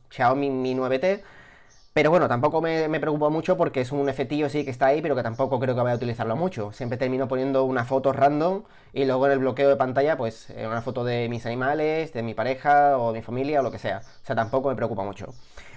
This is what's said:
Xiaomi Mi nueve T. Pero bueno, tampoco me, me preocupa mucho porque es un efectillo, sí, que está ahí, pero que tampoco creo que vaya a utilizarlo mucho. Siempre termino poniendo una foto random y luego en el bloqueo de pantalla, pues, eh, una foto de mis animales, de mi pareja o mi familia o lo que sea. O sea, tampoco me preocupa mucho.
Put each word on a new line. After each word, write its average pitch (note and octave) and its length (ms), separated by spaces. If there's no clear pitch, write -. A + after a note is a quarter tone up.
Xiaomi C3+ 400
Mi C3 240
nueve C3 240
T. F#3+ 240
Pero D3+ 180
bueno, E3 160
tampoco C#3+ 340
me, D#3+ 280
me D#3 100
preocupa D3+ 300
mucho D#3+ 280
porque D3+ 260
es B2+ 100
un C#3+ 160
efectillo, D3 400
sí, C#3+ 160
que C3+ 80
está B2+ 140
ahí, C#3+ 160
pero D3+ 120
que B2 80
tampoco A#2 380
creo B2+ 160
que B2 60
vaya B2 100
a A#2+ 60
utilizarlo A2+ 360
mucho. B2 380
Siempre A#2+ 260
termino C3 300
poniendo C3 340
una C3 220
foto C3+ 280
random D3 520
y C#3 120
luego C3 220
en C#3 80
el C3+ 40
bloqueo C3 300
de C#3 80
pantalla, C#3 400
pues, A#2 340
eh, A2 160
una A#2 160
foto A#2+ 220
de A#2+ 240
mis A#2 180
animales, D3+ 640
de A2+ 120
mi A2+ 100
pareja C#3 640
o A#2 140
mi A2+ 100
familia C3+ 380
o - 20
lo A#2+ 80
que G#2 80
sea. G2+ 220
O - 260
sea, C3+ 80
tampoco B2+ 360
me C3 40
preocupa A2 300
mucho. - 280